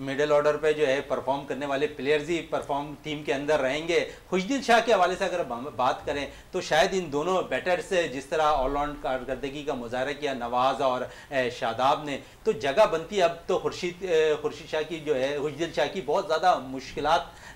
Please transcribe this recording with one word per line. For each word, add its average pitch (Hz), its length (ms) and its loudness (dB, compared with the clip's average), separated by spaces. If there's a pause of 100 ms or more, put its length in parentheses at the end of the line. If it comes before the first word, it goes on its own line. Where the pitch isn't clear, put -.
middle 135 320 0
order 147 240 4
पे 151 160 2
जो 147 140 2
है 135 140 2
perform 135 440 -2
करने 139 220 -4
वाले 139 200 0
players 147 420 0
ही 170 100 0
perform 147 640 -4
team 151 180 -6
के 151 100 -2
अंदर 143 280 2
रहेंगे, 151 480 0 (220)
खुशदिल 196 320 0
शाह 226 180 6
के 233 120 2
हवाले 180 240 4
से 196 80 -2
अगर 180 160 0
हम 123 380 -6
बात 131 280 0
करें 143 260 -4 (200)
तो 185 80 -2
शायद 180 340 2
इन 180 160 -2
दोनों 165 320 0
batters 139 420 -2
से 175 240 0
जिस 131 220 -8
तरह 156 140 2
ऑलराउंड 143 580 0
कारकर्दगी 131 640 -4
का 147 100 -2
मुजाहरा 127 380 -4
किया 143 220 -4
नवाज 123 460 0
और, 127 300 0 (220)
ए, 127 180 2
शादाब 127 560 0
ने, 139 160 -6 (240)
तो 220 60 4
जगह 139 340 4
बनती 165 300 -4
है 190 60 4
अब - 260 0
तो 180 100 2
खुर्शीद, 175 460 -4
ए, 156 380 4
खुर्शीद 143 260 -6
शाह 156 140 -2
की 156 180 -6
जो 147 140 0
है, 135 260 0
खुशदिल 147 320 -4
शाह 151 140 2
की 190 140 -6
बहुत 147 260 0
ज़्यादा 165 280 4
मुश्किलात, 143 800 -2 (240)